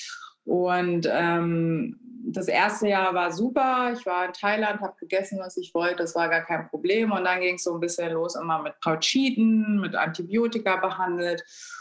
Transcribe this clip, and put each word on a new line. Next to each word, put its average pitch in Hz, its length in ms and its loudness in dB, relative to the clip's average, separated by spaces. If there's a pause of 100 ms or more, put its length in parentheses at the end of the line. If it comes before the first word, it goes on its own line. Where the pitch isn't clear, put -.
(440)
Und, 180 640 2
ähm, 165 920 2 (260)
das 170 220 -4
erste 208 400 2
Jahr 190 260 2
war 175 180 2
super. 247 640 2
Ich 233 140 -10
war 180 180 0
in 180 80 -6
Thailand, 208 480 0
hab 190 160 -6
gegessen, 190 400 -4
was 185 180 -8
ich 180 200 -8
wollte. 175 220 0
Das 170 180 -2
war 170 140 2
gar 165 120 2
kein 165 260 -4
Problem. 202 440 0
Und 185 140 0
dann 180 160 2
ging's 180 220 0
so 170 120 -2
ein 170 40 -4
bisschen 170 320 -2
los, 165 240 -2
immer 160 240 -2
mit 151 200 -6
Pouchiten, 220 1000 2
mit 175 140 -4
Antibiotika 196 840 0
behandelt. 175 680 -2 (380)